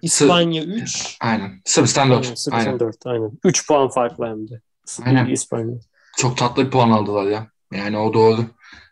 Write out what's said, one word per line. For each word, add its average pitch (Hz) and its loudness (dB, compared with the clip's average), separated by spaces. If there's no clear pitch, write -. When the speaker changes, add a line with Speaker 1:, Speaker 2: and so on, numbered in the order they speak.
Speaker 1:
İspanya 170 2
Speaker 2:
Sı-, 156 -8
Speaker 1:
üç. - -8
Speaker 2:
aynen. 104 -4
Sırbistan 135 2
dört. 120 4
Speaker 1:
Aynen, 123 -8
Sırbistan 117 -2
Speaker 2:
Aynen. 123 -2
Speaker 1:
dört, 113 -6
aynen. 113 -4
Üç - 2
puan 139 4
farklı 120 -2
hem 110 -10
de. 117 -16
S-, - -14
Speaker 2:
Aynen. 127 4
Speaker 1:
İspanya. 120 -4
Speaker 2:
Çok 127 -2
tatlı 123 0
bir 131 -6
puan 127 4
aldılar 104 0
ya. 107 -4
Yani 104 -6
o 107 0
doğru. 113 4